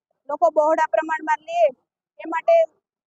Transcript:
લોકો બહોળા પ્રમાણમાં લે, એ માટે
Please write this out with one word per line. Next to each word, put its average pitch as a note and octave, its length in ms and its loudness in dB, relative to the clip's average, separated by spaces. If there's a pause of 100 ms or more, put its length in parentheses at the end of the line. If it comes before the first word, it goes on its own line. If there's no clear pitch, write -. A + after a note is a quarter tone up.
(280)
લોકો D4+ 220 0
બહોળા D#4 360 0
પ્રમાણમાં D#4 540 -4
લે, E4 200 -8 (600)
એ D4+ 80 -18
માટે E4 280 2 (500)